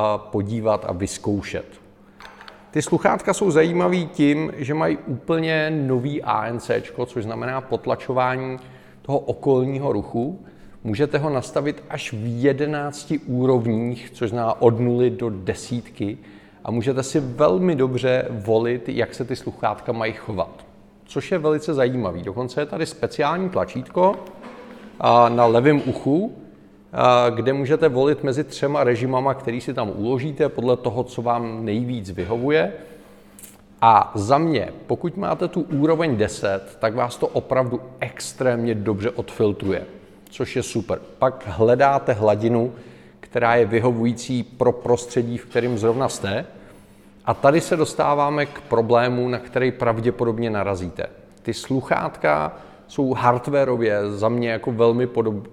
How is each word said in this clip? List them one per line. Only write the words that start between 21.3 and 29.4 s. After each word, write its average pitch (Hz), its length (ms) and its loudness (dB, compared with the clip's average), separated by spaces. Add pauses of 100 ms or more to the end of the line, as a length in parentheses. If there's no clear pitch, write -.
je 185 60 0
velice 156 360 0
zajímavý. 123 480 0
Dokonce 123 380 -6
je 147 60 -2
tady 151 200 -4
speciální 156 600 -2
tlačítko, 180 680 0 (840)
a, 120 280 8
na 120 180 4
levém 127 400 4
uchu, 151 500 -2 (560)
a, 123 380 6
kde 113 220 0
můžete 147 360 2
volit 139 340 2
mezi 156 220 -2
třema 143 400 0
režimama, 127 500 2
který 123 260 -6